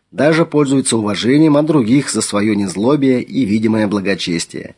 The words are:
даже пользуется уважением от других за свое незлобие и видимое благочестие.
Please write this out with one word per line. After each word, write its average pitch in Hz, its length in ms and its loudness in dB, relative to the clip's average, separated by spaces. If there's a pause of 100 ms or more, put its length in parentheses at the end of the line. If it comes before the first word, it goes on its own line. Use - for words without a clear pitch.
(140)
даже 156 320 2
пользуется 139 500 0
уважением 113 600 2
от 151 80 2
других 139 460 0
за 110 100 -2
свое 104 320 -2
незлобие 120 720 0
и 131 220 -4
видимое 110 420 0
благочестие. 92 920 -6